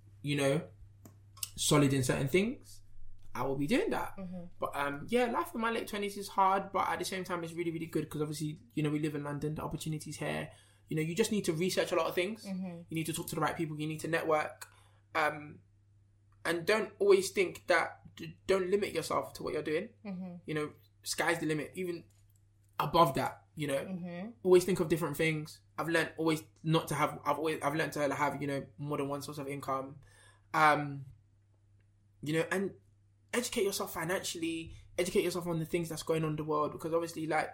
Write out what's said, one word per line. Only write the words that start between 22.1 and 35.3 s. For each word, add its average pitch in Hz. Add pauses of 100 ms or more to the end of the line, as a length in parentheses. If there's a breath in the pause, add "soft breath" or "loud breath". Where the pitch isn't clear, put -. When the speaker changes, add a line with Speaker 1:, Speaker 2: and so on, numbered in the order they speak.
Speaker 1:
above 160
that, - (120)
you 151
know, 139
Speaker 2:
Mm-hmm. 180 (160)
Speaker 1:
always 180
think 185
of 165
different 156
things. 156 (180)
I've 151
learned 160
always 160 (200)
not 160
to 151
have, 143
I've 143
always, 156
I've 143
learned 151
to 143
have, 143
you 143
know, 139 (140)
more 147
than 139
one 139
source 147
of 139
income. 139 (580 soft breath)
Um, 147 (1160)
you 147
know, 165
and 190 (640)
educate 240
yourself 196
financially, 165 (240 loud breath)
educate 180
yourself 175